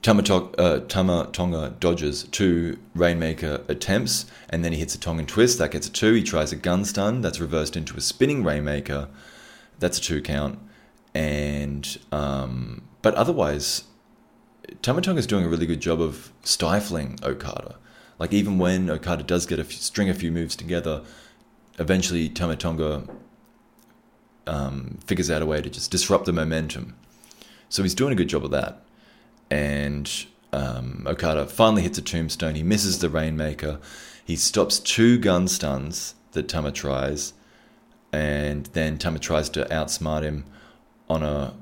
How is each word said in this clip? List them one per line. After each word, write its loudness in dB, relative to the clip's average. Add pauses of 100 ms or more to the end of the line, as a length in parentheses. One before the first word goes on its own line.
Tama 6
to-, 2
uh, 6
Tama 2
Tonga -2
dodges 2
two 2 (160)
Rainmaker 0
attempts, 0 (220)
and -2
then 0
he -2
hits -4
a -10
Tongan -4
twist. 4
That 0
gets -4
a -8
two. 4
He 4
tries 0
a -6
gun 0
stun. 0
That's -2
reversed -2
into -6
a -8
spinning 2
Rainmaker. -2 (720)
That's 0
a -2
two -2
count. -4 (520)
And, -2 (140)
um, -4 (200)
but 6
otherwise, 2 (960)
Tama 2
Tonga's 0
doing 2
a 0
really 2
good 0
job 0
of -4 (140)
stifling 0
Okada. -6 (420)
Like, -2
even 4
when 4
Okada -2
does 0
get -2
a -2
f-, -8
string -2
a 2
few -2
moves -2
together, -4 (760)
eventually 2
Tama -2
Tonga, -2 (1400)
um, -6
figures 0
out 2
a 0
way 0
to -8
just -8
disrupt 2
the 2
momentum. -2 (760)
So -2
he's 2
doing 2
a 2
good 2
job 0
of -4
that. -2 (680)
And, -2 (420)
um, -4
Okada 0
finally 6
hits -2
a -6
tombstone. -2
He -2
misses 2
the 0
Rainmaker. -2 (460)
He -2
stops 2
two 6
gun 4
stuns -4 (180)
that -2
Tama -2
tries. -2 (800)
And -2
then 0
Tama -2
tries 0
to -2
outsmart -2
him -4 (640)
on 0
a -2